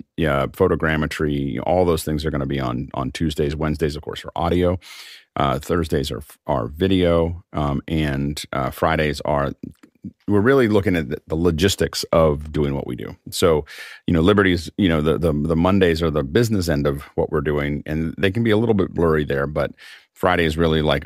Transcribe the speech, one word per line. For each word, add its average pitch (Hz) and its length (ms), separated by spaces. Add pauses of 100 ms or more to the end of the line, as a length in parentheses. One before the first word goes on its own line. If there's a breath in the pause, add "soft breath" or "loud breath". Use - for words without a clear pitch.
(160)
yeah, 71 300
photogrammetry, 76 1200
all 90 200
those 82 180
things 78 240
are 76 60
gonna 69 140
be 69 120
on, 65 360
on 65 180
Tuesdays. 78 420
Wednesdays, 76 400
of 76 80
course, - 220
are - 100
audio. 87 460 (560 loud breath)
Uh, 67 240
Thursdays 80 500
are, 58 140 (240)
are 65 180
video. 85 840
Um, 71 340
and, 73 560 (100)
uh, 67 180
Fridays 78 500
are, 71 320 (760)
we're 101 140
really 127 260
looking 98 300
at 71 140
the, 76 180
the - 80
logistics 82 760
of 76 400
doing 73 240
what 69 140
we 62 80
do. - 180 (160)
So, 80 360 (420 loud breath)
you 90 60
know, 80 60
Liberty's, 92 480 (100)
you 101 100
know, 80 120
the, 76 160
the, 80 160
the 76 240
Mondays 87 460
are 82 80
the 73 140
business 98 440
end 73 200
of 71 140 (120)
what - 160
we're 78 100
doing, 71 460
and 80 320
they 95 140
can 113 100
be 117 80
a 104 60
little 113 180
bit 95 180
blurry 80 320
there, 69 220
but 73 240 (420 loud breath)
Friday 87 320
is 78 120
really, 80 240
like, 71 260